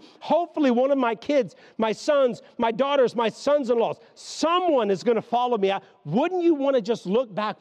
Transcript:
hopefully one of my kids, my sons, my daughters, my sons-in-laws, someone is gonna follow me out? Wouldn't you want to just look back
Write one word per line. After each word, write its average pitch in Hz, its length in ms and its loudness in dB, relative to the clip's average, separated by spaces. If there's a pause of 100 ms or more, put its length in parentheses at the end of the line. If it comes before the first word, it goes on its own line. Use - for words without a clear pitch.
(220)
hopefully 311 500 0
one 254 200 2
of 285 60 2
my 240 160 0
kids, 254 420 -2 (220)
my 220 140 -2
sons, 269 500 0 (160)
my 233 140 0
daughters, 262 460 0
my 233 100 0
sons-in-laws, 233 720 0 (160)
someone 320 760 0
is 196 140 -2
gonna 220 180 2
follow 240 360 -2
me 196 120 0
out? 190 140 -4 (220)
Wouldn't 320 360 0
you 339 140 4
want 269 220 0
to 240 40 0
just 208 240 -4
look 214 300 -2
back 208 260 -6